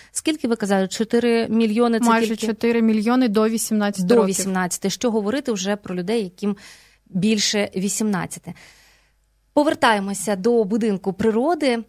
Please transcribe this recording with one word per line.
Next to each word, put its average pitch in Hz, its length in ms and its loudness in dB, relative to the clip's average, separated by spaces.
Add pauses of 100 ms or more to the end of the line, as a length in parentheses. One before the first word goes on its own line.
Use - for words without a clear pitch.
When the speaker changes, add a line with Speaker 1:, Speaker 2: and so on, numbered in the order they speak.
(120)
Speaker 1:
скільки - 360 -4
ви 233 80 2
казали, 196 320 0
чотири 233 640 0
мільйони, 226 500 2
це 233 60 2
Speaker 2:
Майже 226 300 4
Speaker 1:
тільки 220 120 -4
Speaker 2:
чотири 233 340 0
мільйони 226 460 2
до 214 220 2
вісімнадцяти 208 580 -2
Speaker 1:
до 240 80 6
Speaker 2:
років. 196 140 4
Speaker 1:
вісімнадцяти. 185 600 -2
Що 233 220 -2
говорити 226 400 -2
вже 196 240 -2
про 190 200 -10
людей, 202 280 -2
яким 202 340 -4 (520)
більше 202 640 0
вісімнадцяти. 190 800 -4 (1000)
Повертаємося 220 840 0
до 226 280 2
будинку 202 500 -2
природи. 240 760 0